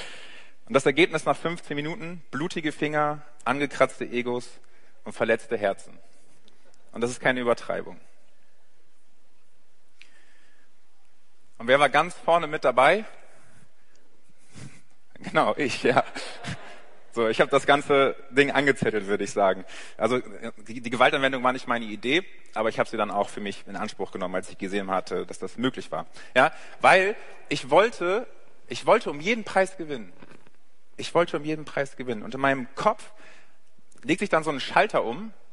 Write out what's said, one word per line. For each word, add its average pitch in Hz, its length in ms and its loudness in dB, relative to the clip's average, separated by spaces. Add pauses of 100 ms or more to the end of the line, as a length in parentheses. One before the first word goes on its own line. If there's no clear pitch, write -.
(680)
Und 113 60 -6
das 135 120 6
Ergebnis 156 400 4
nach 143 120 2
fünfzehn 165 380 -4
Minuten: 160 460 -4 (100)
blutige 147 420 -2
Finger, 151 480 0 (240)
angekratzte 135 600 2
Egos 123 540 -2 (460)
und 107 80 -8
verletzte 113 440 2
Herzen. 101 400 0 (920)
Und - 80 -8
das 120 120 2
ist 120 100 -8
keine 127 180 4
Übertreibung. 95 580 0 (3500)
Und 117 100 -6
wer 131 120 8
war 147 80 8
ganz 156 260 4
vorne 165 340 4
mit 151 180 -2
dabei? 143 400 6 (2250)
Genau, 147 340 2
ich, 139 260 -2
ja. 123 200 6 (1120)
So, 117 140 4
ich 113 140 4
hab 147 80 6
das 139 160 6
ganze 139 500 6 (140)
Ding 139 220 6
angezettelt, 120 560 4
würde 101 160 2
ich 98 80 -4
sagen. 95 340 4 (320)
Also, 120 220 4 (480)
die, 120 140 -8
die 117 80 -4
Gewaltanwendung 135 540 4
war 127 100 4
nicht 127 140 -6
meine 117 180 0
Idee, 117 380 0 (300)
aber 110 160 2
ich 110 100 -4
hab 117 80 4
sie 113 100 -6
dann 104 140 0
auch 101 180 2
für - 120 -8
mich 101 260 -6
in 98 80 -8
Anspruch 98 360 -4
genommen, 92 240 -4
als 92 140 -2
ich - 80 -12
gesehen 98 320 -2
hatte, 92 360 0
dass 92 120 -10
das - 200 -8
möglich 117 340 -2
war. 80 160 -4 (280)
Ja, 139 180 8 (260)
weil 185 360 8 (340)
ich 139 200 -4
wollte, 190 580 4 (400)
ich - 180 -6
wollte 196 240 6
um 143 100 -6
jeden 214 240 0
Preis - 340 2
gewinnen. 131 360 -8 (800)
Ich - 180 -8
wollte 170 240 4
um 147 60 -2
jeden 156 220 -4
Preis - 320 -4
gewinnen. 123 260 -4
Und 113 100 -6
in 131 80 -4
meinem 135 340 2
Kopf - 360 0 (920)
legt 147 180 2
sich 202 80 -2
dann 160 140 4
so 156 80 0
ein 135 80 -2
Schalter 165 440 4
um, 170 300 -4 (200)